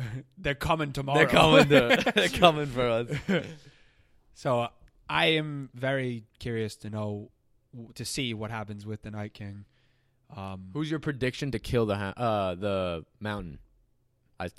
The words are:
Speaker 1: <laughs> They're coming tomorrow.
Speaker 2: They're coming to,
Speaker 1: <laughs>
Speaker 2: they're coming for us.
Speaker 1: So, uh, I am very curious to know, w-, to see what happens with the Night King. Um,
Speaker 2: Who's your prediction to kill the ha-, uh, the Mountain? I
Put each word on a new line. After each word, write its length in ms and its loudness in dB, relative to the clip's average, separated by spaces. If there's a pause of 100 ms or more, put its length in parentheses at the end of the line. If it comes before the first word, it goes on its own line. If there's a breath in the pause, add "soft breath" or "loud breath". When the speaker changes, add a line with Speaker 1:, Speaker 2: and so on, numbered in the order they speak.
(100)
Speaker 1:
<laughs> 280 -14
They're 180 -2
coming 360 0
tomorrow. 260 0
Speaker 2:
They're 100 8
coming 400 8
to, 440 4
Speaker 1:
<laughs> 20 -8
Speaker 2:
they're 140 4
coming 380 6
for 220 -2
us. 200 0 (1300 soft breath)
Speaker 1:
So, 260 0
uh, 80 -4 (400)
I 180 0
am 480 0
very 500 -4 (140)
curious 380 -4
to 140 -14
know, 400 -6 (440)
w-, 200 -16
to 100 -10
see 300 -4
what 160 -8
happens 360 -10
with 160 -10
the 80 -14
Night 240 -10
King. 300 -14 (720)
Um, 380 -12
Speaker 2:
Who's 160 -4
your 100 -4
prediction 520 -4
to 60 -4
kill 280 0
the 100 0
ha-, 200 -4
uh, 400 0
the 480 -2 (160)
Mountain? 380 -8 (840)
I 80 -6 (100)